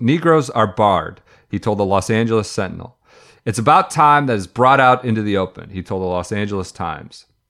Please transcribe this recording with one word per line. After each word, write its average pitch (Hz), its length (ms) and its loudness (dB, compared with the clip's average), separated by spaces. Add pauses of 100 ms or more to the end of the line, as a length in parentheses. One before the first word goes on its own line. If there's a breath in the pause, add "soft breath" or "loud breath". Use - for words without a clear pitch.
Negroes 156 500 2
are 110 160 0
barred," 92 560 0 (260 soft breath)
he 104 100 -6
told 104 200 -2
the 101 60 -2
Los 95 260 0
Angeles 113 400 0
Sentinel. 90 460 -10 (480 soft breath)
"It's 113 160 -4
about 160 300 4
time 147 360 4
that 120 100 0
is 95 120 -6
brought 127 320 4
out 127 240 4
into 110 180 -2
the 104 140 -2
open," 92 340 -6
he 95 120 -8
told 95 200 -8
the 92 40 -4
Los 90 260 -4
Angeles 101 400 -6
Times. - 540 -12 (240)